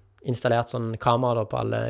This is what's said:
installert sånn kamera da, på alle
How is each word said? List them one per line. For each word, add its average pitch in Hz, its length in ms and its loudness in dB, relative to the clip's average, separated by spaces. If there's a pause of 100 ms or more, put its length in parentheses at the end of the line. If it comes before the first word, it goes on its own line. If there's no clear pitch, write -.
(240)
installert 117 460 0
sånn 113 280 -4
kamera 120 360 2
da, 113 100 0
på 123 140 -4
alle 113 300 -2